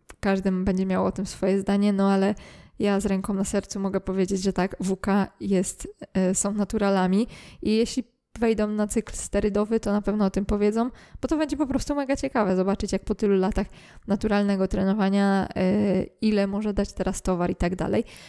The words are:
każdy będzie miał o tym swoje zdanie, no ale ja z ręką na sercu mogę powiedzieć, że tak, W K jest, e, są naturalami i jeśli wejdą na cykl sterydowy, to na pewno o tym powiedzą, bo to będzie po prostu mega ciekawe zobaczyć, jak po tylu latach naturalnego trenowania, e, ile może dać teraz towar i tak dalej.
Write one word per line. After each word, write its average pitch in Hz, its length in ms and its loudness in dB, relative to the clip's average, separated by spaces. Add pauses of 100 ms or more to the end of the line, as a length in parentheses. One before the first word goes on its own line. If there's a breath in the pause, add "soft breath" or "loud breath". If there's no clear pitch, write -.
(200)
każdy 190 320 0
będzie 185 340 0
miał 185 200 0
o 185 60 0
tym 190 140 -6
swoje 190 340 0
zdanie, 202 320 2
no 196 180 2
ale 196 240 2 (460 loud breath)
ja 202 200 2
z 202 60 -4
ręką 196 280 -2
na 196 100 -2
sercu - 360 -4
mogę 190 200 -2
powiedzieć, 185 420 -2
że 190 100 0
tak, 190 280 -2
W 190 160 0
K 196 320 2 (120)
jest, 196 480 -2 (260)
e, 190 200 2
są 202 180 -2
naturalami 196 760 2 (360 loud breath)
i 214 140 2
jeśli 233 280 0 (340)
wejdą 220 300 0
na 214 180 0
cykl - 280 -4
sterydowy, 208 640 0
to 208 120 -2
na 202 100 0
pewno 208 220 0
o 190 60 2
tym 190 140 -2
powiedzą, 214 460 0 (320 loud breath)
bo 254 60 -2
to 320 80 0
będzie 302 200 -2
po 285 100 0
prostu 277 280 -2
mega 277 220 -2
ciekawe 208 400 0
zobaczyć, 190 360 0
jak 190 120 -4
po 208 100 -2
tylu 202 220 2
latach 190 300 0 (400 loud breath)
naturalnego 202 640 0
trenowania, 196 880 2
e, 208 460 2
ile 208 440 0
może 202 280 -2
dać 202 180 -2
teraz 190 300 -4
towar 180 280 0
i 180 60 -2
tak 175 200 -2
dalej. - 280 0 (240 loud breath)